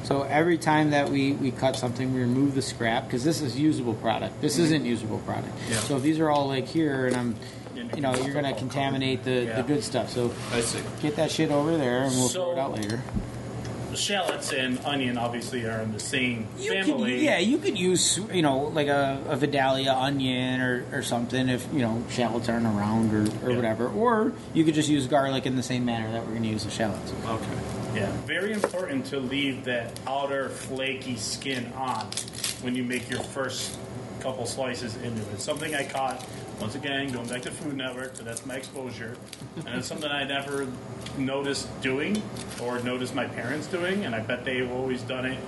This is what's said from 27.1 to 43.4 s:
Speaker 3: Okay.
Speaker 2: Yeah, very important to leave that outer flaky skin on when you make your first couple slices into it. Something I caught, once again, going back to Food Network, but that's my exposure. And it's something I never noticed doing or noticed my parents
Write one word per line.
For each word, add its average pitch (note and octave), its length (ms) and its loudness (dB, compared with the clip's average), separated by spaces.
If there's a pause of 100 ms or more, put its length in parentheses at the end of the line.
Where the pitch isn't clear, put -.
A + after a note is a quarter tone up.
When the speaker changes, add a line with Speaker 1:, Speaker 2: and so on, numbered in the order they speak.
Speaker 3:
Okay. A2 180 -2 (500)
Speaker 2:
Yeah, G#2 140 0 (160)
very F3+ 280 -2
important D#3 540 -2
to C#3+ 120 -2
leave C3 460 -2
that A#2 420 -4
outer C#3 420 -2
flaky C3 680 -6
skin A#2+ 580 -4
on A#2+ 300 -2 (560)
when B2 140 -2
you B2+ 80 0
make A#2+ 260 -4
your B2 120 -2
first - 540 -4 (460)
couple B2+ 240 -4
slices B2 520 -4
into A#2 240 -6 (120)
it. G2 80 -8
Something D3+ 340 -4
I C#3 80 0
caught, C3+ 400 -2 (380)
once A2 140 -6
again, C#3 360 -2
going A#2+ 160 -6
back B2 160 -6
to A#2+ 80 -6
Food D3 260 -6
Network, C3 400 -6
but A#2 80 -12
that's A2+ 200 -8
my C3 100 -6
exposure. B2 600 -8 (500)
And B2 100 -6
it's B2 120 -4
something D3+ 240 -4
I C#3+ 140 0
never C#3 420 -2 (500)
noticed C#3 500 0 (140)
doing D3+ 400 2 (400)
or B2 200 -2
noticed B2 340 -2
my A#2+ 120 0
parents B2 400 -4